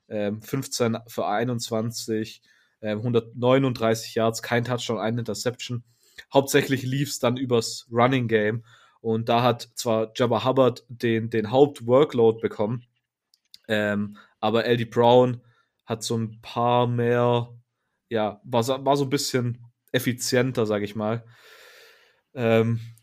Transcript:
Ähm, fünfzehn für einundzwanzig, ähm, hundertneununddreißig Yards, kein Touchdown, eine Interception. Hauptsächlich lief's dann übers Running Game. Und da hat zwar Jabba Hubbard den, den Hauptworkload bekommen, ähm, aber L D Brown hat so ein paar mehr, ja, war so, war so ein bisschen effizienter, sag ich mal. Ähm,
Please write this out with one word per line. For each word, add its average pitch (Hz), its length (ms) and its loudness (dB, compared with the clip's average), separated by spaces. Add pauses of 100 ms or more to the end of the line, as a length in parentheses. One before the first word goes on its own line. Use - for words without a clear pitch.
Ähm, 107 340 -4
fünfzehn 123 640 -4
für 90 220 -6
einundzwanzig, 113 1120 -4 (380)
ähm, 107 240 -6
hundertneununddreißig 120 1120 0
Yards, 113 260 0
kein 120 220 0
Touchdown, 120 340 -4
eine 113 220 -2
Interception. 117 640 -6 (500)
Hauptsächlich 139 480 2
lief's 131 380 -4
dann 123 160 0
übers 120 540 -2
Running 123 360 2
Game. 110 380 0 (360)
Und 113 280 -4
da 120 160 2
hat 120 300 0
zwar 110 400 -2
Jabba 117 300 0
Hubbard 127 440 2
den, 113 420 -2
den 110 220 -2
Hauptworkload 123 880 4
bekommen, 110 440 -4 (840)
ähm, 104 480 -2 (240)
aber 110 240 0
L 120 120 2
D 117 80 -2
Brown 120 560 4 (440)
hat 113 200 -8
so 120 120 -4
ein 110 260 -6
paar 120 440 0
mehr, 120 680 0 (560)
ja, 107 360 -4
war 123 180 2
so, 131 220 -2
war 139 120 4
so 143 80 0
ein 127 60 -6
bisschen 123 540 -2 (260)
effizienter, 123 720 0
sag 104 180 -2
ich 101 120 -6
mal. 110 300 -4 (1120)
Ähm, 113 460 2 (220)